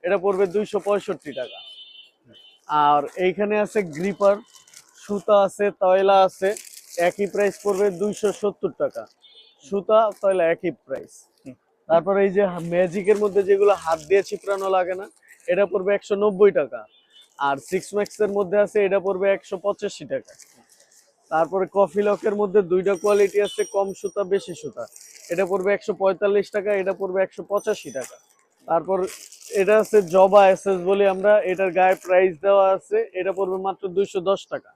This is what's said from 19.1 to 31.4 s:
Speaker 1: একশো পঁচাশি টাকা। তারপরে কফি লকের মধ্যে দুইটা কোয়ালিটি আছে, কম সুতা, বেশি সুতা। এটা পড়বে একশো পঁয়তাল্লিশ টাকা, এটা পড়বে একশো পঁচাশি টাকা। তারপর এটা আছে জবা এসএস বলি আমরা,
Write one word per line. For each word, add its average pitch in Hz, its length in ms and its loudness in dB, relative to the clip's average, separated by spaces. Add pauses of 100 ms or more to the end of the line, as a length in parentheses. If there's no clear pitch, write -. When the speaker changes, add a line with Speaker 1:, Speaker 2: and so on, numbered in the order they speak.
Speaker 1:
একশো 190 260 -4
পঁচাশি 196 480 -6
টাকা। 131 280 -8 (960)
তারপরে 165 440 -2
কফি 196 300 0
লকের 208 320 0
মধ্যে 202 280 -4
দুইটা 185 320 -2
কোয়ালিটি 202 480 0
আছে, 202 220 -4
কম 196 280 -4
সুতা, 202 320 -8
বেশি 185 300 -4
সুতা। 123 320 -14 (440)
এটা 180 160 -2
পড়বে 196 280 -2
একশো 196 200 -6
পঁয়তাল্লিশ 190 560 0
টাকা, 208 220 -4
এটা 190 200 -2
পড়বে 190 300 -4
একশো 190 200 -6
পঁচাশি 202 480 -6
টাকা। 123 260 -12 (500)
তারপর 170 400 -2 (440)
এটা 208 280 2
আছে 214 240 2
জবা 190 460 6
এসএস 190 320 0
বলি 196 260 2
আমরা, 196 340 4